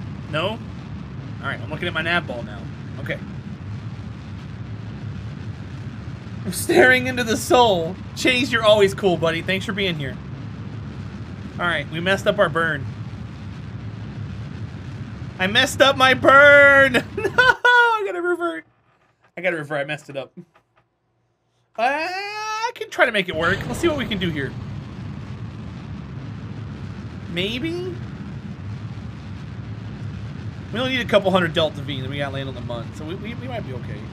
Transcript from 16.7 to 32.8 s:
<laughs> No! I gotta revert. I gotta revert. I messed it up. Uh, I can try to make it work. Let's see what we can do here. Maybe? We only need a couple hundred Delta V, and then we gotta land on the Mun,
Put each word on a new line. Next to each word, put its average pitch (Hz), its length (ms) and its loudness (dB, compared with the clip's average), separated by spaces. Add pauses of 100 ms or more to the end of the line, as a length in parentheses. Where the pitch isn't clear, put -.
<laughs> - 60 -6
No! 427 180 0
I 480 720 6
gotta 359 160 -4
revert. 339 420 -2 (720)
I 180 40 -10
gotta 175 160 2
revert. 147 240 -2
I 143 40 0
messed 147 240 -6
it 139 80 -10
up. 127 160 -10 (1500)
Uh, 285 320 2
I 427 640 -4
can 440 160 -10
try 330 160 4
to 233 60 0
make 196 160 0
it 160 80 -4
work. 170 200 2 (120)
Let's 233 100 -4
see 339 80 2
what 311 100 4
we 247 80 -2
can 220 140 -4
do 175 120 0
here. 139 220 -4 (2750)
Maybe? 311 600 -4 (2750)
We 226 80 -2
only 262 160 0
need 233 100 0
a - 20 -6
couple 190 220 6
hundred 175 240 4
Delta 151 260 2
V, 139 140 -6
and 131 80 -4
then 131 80 -6
we 143 80 -6
gotta 139 160 -4
land 135 140 -4
on 135 80 -8
the 120 60 -10
Mun, 117 340 -8